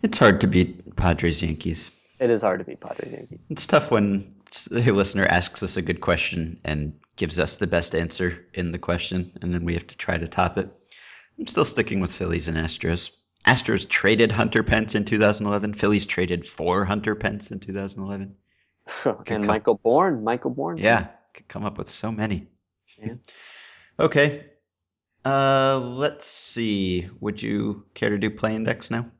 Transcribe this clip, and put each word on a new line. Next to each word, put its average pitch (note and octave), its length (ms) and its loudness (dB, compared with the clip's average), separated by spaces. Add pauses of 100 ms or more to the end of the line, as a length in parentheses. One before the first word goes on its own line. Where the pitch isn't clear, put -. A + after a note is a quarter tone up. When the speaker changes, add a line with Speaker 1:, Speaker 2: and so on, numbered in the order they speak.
Speaker 1:
It's - 160 0
hard G#2 220 8
to G2+ 80 4
beat - 480 0
Padres E2+ 460 2
Yankees. E2 460 -6 (300)
Speaker 2:
It B2+ 100 2
is A2+ 140 4
hard F#2 160 2
to F#2+ 60 -8
beat - 160 -14
Padres - 320 -10
Yankees. - 260 -16 (120)
Speaker 1:
It's - 180 -8
tough - 240 4
when G2+ 420 2 (160)
s-, - 220 -12
a A#2+ 180 4
listener G2 400 4
asks F2+ 320 0
us F#2 140 -4
a F#2 60 -2
good E2+ 180 -2
question E2 640 0
and D2+ 280 -4 (220)
gives E2 240 -4
us E2+ 200 0
the F#2+ 100 0
best E2+ 260 0
answer E2+ 580 -2
in F2 200 -4
the F2 60 -6
question, F2 520 -4 (100)
and F2+ 140 -4
then F2 100 -4
we E2+ 100 -2
have E2 120 -6
to - 100 -20
try F2 220 -2
to E2 80 -4
top F2 320 0
it. F#2+ 100 -4 (720)
I'm - 80 -8
still - 180 2
sticking G#2+ 360 -2
with F#2 120 -2
Phillies E2+ 360 -2
and E2 80 -2
Astros. E2 540 -2 (360)
Astros A2 420 2
traded A2 440 4
Hunter A2 300 2
Pence A2 320 0
in G#2 100 2
two G#2+ 160 0
thousand G#2 260 4
eleven. G#2 260 0
Phillies G#2 320 2
traded F2 440 -2
for F2+ 360 0
Hunter G#2 300 0
Pence G#2 360 -4
in G2+ 100 -10
two - 120 -12
thousand G3 300 -8
eleven. G2 380 -8
Speaker 2:
<laughs> - 40 -20 (600)
And A#2 140 0
Speaker 1:
Could - 80 -18
come G#2+ 200 -2
Speaker 2:
Michael G#2+ 300 2
Bourn. C3+ 480 2
Michael A#2+ 260 -2
Bourn. D3+ 280 -6
Speaker 1:
Yeah, G#2 300 4 (260)
could - 140 -20
come G#2 160 -8
up G2+ 140 -6
with - 120 -8
so - 200 -6
many. G#2+ 380 -4 (500)
Speaker 2:
Yeah. A2 200 -10
Speaker 1:
<laughs> - 60 -20 (720)
Okay. D3+ 480 2 (800)
Uh, C3+ 520 4
let's B2+ 460 -4
see. G2 840 -2 (140)
Would G#2 220 -6
you G#2+ 500 -4
care A2 160 0
to G#2 80 2
do G#2+ 140 0
Play A2 260 -2
Index A2+ 340 -4
now? A#2 140 -2 (160)